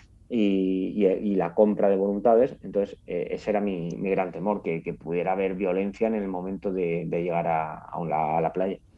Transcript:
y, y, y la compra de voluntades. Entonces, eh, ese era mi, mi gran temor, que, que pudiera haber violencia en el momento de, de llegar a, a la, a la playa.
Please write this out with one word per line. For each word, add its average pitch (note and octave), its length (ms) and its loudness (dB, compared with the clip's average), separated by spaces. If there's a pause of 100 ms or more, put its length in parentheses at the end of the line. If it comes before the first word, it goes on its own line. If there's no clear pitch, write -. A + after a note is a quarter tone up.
(280)
y, F#2+ 680 2
y, G#2 100 2
y F#2+ 300 2
la F2 180 0
compra G#2 340 4
de G2 80 6
voluntades. G#2+ 680 4
Entonces, G2+ 420 -2
eh, F2 240 -4
ese - 220 -4
era G#2 100 0
mi, F2+ 360 -2
mi G2 120 -4
gran F#2 220 0
temor, F2+ 320 -2
que, E2 180 -2
que F2 120 -6
pudiera F2 400 -2
haber F#2+ 200 0
violencia F#2+ 540 -2
en A2+ 80 0
el G2+ 120 -2
momento F#2+ 460 -6
de, E2+ 340 -2
de E2+ 160 -2
llegar E2+ 240 0
a, D#2+ 300 -2
a E2 260 -8
la, D#2 340 0
a E2 40 2
la D#2+ 100 0
playa. F#2 260 -2 (200)